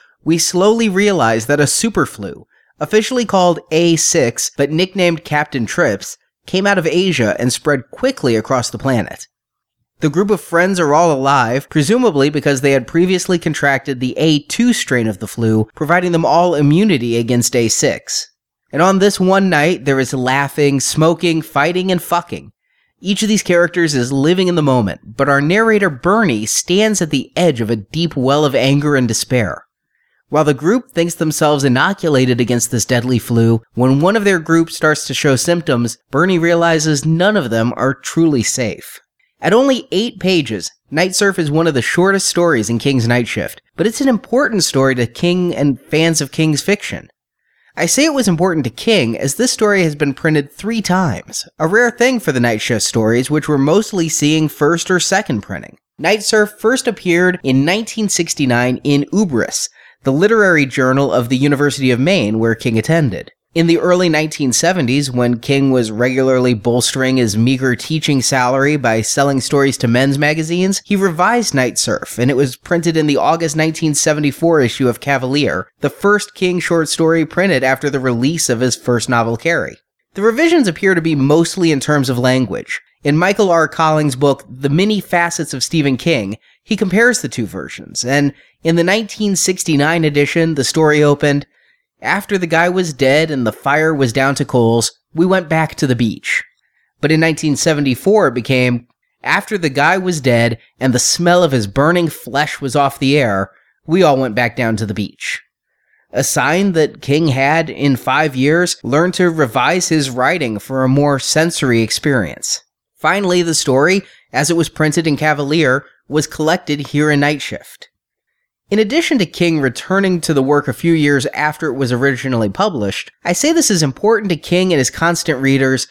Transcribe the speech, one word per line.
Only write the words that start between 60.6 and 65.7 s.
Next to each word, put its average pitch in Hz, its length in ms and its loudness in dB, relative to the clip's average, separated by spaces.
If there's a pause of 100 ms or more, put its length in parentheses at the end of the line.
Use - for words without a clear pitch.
journal 131 480 0
of 117 160 0
the 131 80 0
University 139 540 0
of 120 80 2
Maine, 131 400 0
where 113 160 2
King 113 240 -2
attended. 135 520 0 (240)
In 165 100 2
the 170 140 4
early 180 280 2
nineteen 151 460 -2
seventies, 143 560 0
when 123 300 0
King 139 320 0